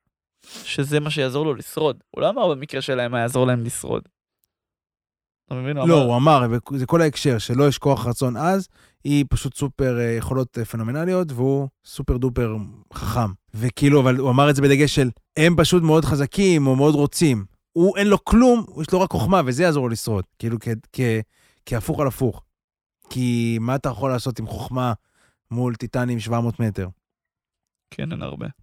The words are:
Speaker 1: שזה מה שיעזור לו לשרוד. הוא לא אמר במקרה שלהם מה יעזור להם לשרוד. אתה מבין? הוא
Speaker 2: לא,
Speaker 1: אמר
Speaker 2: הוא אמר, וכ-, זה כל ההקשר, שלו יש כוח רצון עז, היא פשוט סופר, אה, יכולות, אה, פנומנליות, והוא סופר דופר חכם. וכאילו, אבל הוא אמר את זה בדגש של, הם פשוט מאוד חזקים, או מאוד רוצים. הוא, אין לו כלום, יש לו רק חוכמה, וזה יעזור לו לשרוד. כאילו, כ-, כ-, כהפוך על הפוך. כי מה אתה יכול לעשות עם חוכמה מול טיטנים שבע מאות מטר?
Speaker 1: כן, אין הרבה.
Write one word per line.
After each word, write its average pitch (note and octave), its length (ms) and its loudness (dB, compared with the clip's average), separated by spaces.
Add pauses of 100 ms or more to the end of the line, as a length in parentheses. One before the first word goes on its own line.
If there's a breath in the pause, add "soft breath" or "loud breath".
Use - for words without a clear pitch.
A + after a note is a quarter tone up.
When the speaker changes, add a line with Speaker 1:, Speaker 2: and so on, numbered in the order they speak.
(640)
Speaker 1:
שזה D3 360 -2
מה D3+ 100 -4
שיעזור C#3+ 340 -2
לו D#3 100 0
לשרוד. - 420 -4 (140)
הוא - 120 -6
לא D#3 80 2
אמר A#3+ 180 0
במקרה C3+ 340 -4
שלהם B2 300 -4
מה A#2+ 80 -2
יעזור B2+ 260 0
להם B2 180 0
לשרוד. A#2+ 380 -6 (1400)
אתה C3 80 -10
מבין? C3 220 -6
הוא C#3+ 120 2
Speaker 2:
לא, E3+ 80 6
Speaker 1:
אמר C#3 80 4
Speaker 2:
הוא A#2+ 120 2
אמר, C#3 340 6
וכ-, A#2+ 260 -4
זה B2+ 100 -2
כל E3+ 160 2
ההקשר, C#3+ 360 0
שלו B2+ 300 0
יש C3+ 100 0
כוח C3+ 280 0
רצון B2 300 -2
עז, F3+ 320 0 (360 soft breath)
היא C#3+ 260 2
פשוט - 260 -4
סופר, C3 420 -2
אה, A#2+ 60 0
יכולות, A#2 540 -4
אה, A#2 60 -4
פנומנליות, D#3 680 -4
והוא C3+ 360 0 (180)
סופר - 300 -4
דופר A#2+ 400 -2 (380)
חכם. A2 360 -2 (240)
וכאילו, C#3 460 2
אבל B2+ 160 4
הוא C3 140 0
אמר C#3 200 6
את C#3 60 2
זה C#3 60 2
בדגש C#3 320 4
של, B2+ 160 2 (260)
הם E3 200 4
פשוט E3+ 260 4
מאוד D#3+ 220 4
חזקים, D3+ 600 2
או C3 100 4
מאוד D3 180 4
רוצים. C#3+ 500 2 (280)
הוא, F3+ 240 2
אין G3+ 100 2
לו G3+ 180 4
כלום, A#3+ 400 6 (160)
יש D#3 120 -8
לו F#3 80 2
רק - 100 0
חוכמה, F#3 360 2
וזה B2+ 160 0
יעזור D3+ 200 2
לו B2 60 -2
לשרוד. G#2+ 360 -4 (140)
כאילו, A#2 220 -6
כ-, - 80 -8 (240)
כ-, A2+ 280 -2 (460)
כהפוך B2 340 -4
על C#3+ 60 0
הפוך. B2 360 -4 (680)
כי A#2+ 500 -2
מה A#2+ 140 -2
אתה C3+ 140 -4
יכול C3 220 -4
לעשות B2 280 -4
עם A2+ 80 -8
חוכמה B2 460 -4 (580)
מול A#2+ 240 -4
טיטנים B2 460 -4
שבע A#2 200 -2
מאות A#2 200 -4
מטר? G2 280 -4 (1000)
Speaker 1:
כן, - 220 -10
אין - 100 -10
הרבה. - 240 -10 (160)